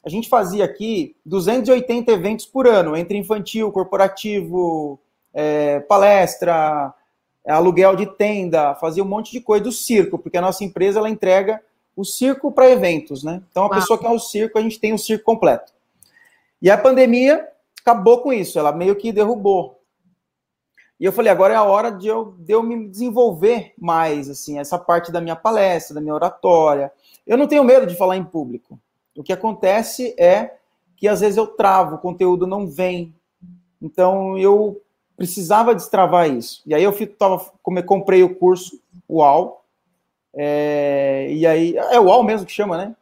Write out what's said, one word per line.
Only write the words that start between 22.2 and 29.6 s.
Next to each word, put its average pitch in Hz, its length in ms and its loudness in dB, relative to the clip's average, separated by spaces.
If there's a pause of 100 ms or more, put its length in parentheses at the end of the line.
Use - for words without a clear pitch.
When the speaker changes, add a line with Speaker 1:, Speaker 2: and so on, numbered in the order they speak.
Speaker 1:
de 170 140 -4
eu 226 100 2
me 226 260 -8
desenvolver 220 880 -2
mais, 160 520 -2
assim, 143 280 -12
essa 143 200 -6
parte 170 340 -2
da 170 80 -4
minha 165 160 -8
palestra, 190 580 0
da 151 60 -10
minha 151 140 -6
oratória." 156 760 2 (360)
Eu 226 100 0
não 285 100 2
tenho 294 180 4
medo 247 220 6
de 175 100 -8
falar 185 200 0
em 190 80 -6
público. 123 540 -10 (380)
O 147 60 -16
que 185 100 -8
acontece 214 840 -4